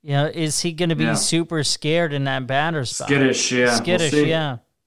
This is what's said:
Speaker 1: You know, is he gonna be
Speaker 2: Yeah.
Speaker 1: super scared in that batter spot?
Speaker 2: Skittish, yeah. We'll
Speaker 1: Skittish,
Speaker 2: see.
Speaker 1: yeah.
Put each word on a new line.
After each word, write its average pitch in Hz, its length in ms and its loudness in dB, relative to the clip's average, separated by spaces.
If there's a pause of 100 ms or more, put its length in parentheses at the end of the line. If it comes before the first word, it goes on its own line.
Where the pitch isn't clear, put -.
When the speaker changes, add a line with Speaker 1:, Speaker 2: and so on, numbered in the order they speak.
Speaker 1:
You 147 100 -6
know, 143 140 2
is 156 340 -2
he 175 120 -2
gonna 165 220 0
be 139 100 0
Speaker 2:
Yeah. 113 100 0
Speaker 1:
super 160 500 -2
scared 156 480 0
in 139 120 -2
that 135 220 -4
batter 143 380 0
spot? - 240 -8
Speaker 2:
Skittish, 135 420 2
yeah. 123 160 2
We'll 120 120 2
Speaker 1:
Skittish, 165 340 0
Speaker 2:
see. 147 180 4
Speaker 1:
yeah. 151 280 -2 (280)